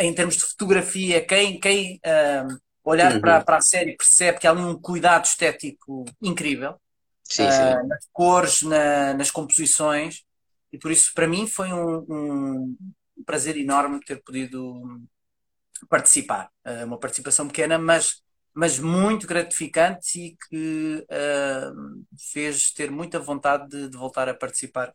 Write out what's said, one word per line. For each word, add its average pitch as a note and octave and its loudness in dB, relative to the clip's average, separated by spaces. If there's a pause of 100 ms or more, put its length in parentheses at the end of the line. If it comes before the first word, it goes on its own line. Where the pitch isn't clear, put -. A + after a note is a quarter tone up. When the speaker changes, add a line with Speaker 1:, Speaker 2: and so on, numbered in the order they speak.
Speaker 1:
em E3+ 0
termos F3 0
de - 0
fotografia, F#3 0
quem, F#3+ 2
quem, F#3+ 0
ahm, C#3+ 2 (280)
olhar E3 4
Speaker 2:
Uhum. G#2 0
Speaker 1:
para, E3 6
para D#3+ 4
a - -4
série E3+ 0
percebe - 6
que - 0
há D#3+ 10
ali F3 4
um E3+ -4
cuidado E3+ 4
estético C3+ -4 (180)
incrível. D3+ -4 (480)
Speaker 2:
Sim, - 2
Speaker 1:
Ah, C3 6
Speaker 2:
sim. B2 -2
Speaker 1:
nas - -10
cores, F3 4
na, C#3+ 2
nas C#3+ -2
composições. D3+ -2 (480)
E C#3+ -16
por D#3+ -6
isso, - 2
para E3 2
mim, F#3+ -2
foi F#3 -6
um, E3 -4 (1120)
um C4+ -20
prazer D3+ -4
enorme C#3+ -2
ter - -12
podido B2+ -10 (1040)
participar. C3 2 (140)
Ah, A#2+ -10
uma A#2+ -10
participação C3+ -4
pequena, D#3+ -2
mas, E3 0 (320)
mas D3+ 0
muito F#3 0
gratificante E3+ -2
e E3+ -14 (120)
que, D#3 -6
ah, C#3 -2 (600)
fez D3 0
ter D3 -6
muita E3 -8
vontade C#3+ -2
de, C#3 -12
de C3 -18
voltar C3 -4
a B2+ -4
participar B2+ -8